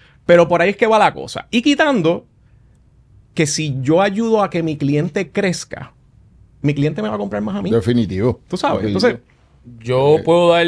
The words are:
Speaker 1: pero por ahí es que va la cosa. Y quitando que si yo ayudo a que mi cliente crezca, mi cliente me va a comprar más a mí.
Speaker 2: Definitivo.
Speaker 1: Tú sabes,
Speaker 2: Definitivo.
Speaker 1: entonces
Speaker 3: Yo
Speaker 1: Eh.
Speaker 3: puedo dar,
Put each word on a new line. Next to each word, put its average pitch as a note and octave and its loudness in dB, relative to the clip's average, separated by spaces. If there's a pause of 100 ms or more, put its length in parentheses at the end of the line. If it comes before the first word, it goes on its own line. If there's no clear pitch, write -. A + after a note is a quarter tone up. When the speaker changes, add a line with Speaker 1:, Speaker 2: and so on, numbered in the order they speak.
(260)
Speaker 1:
pero F3 6
por E3+ 0
ahí F#3 2
es G3 -8
que A#3 2
va A3 2
la F#3 4
cosa. - -12
Y A#3 0
quitando B3 0 (1080)
que D#3+ 0
si D3 -6
yo D#3 2
ayudo G#3+ 0
a F#3+ -2
que E3+ -4
mi D#3+ -4
cliente D3 -2
crezca, - -6 (680)
mi C#3+ 0
cliente D3+ -2
me - -4
va G#3+ -6
a - -8
comprar G2+ -6
más G#2+ -6
a - -6
mí. - -6
Speaker 2:
Definitivo. A2+ 0
Speaker 1:
Tú F#3 -6
sabes, - -2
Speaker 2:
Definitivo. G#3 0
Speaker 1:
entonces - -6 (460)
Speaker 3:
Yo C3 2
Speaker 1:
Eh. D#3+ -4
Speaker 3:
puedo E3+ 4
dar, E3+ 2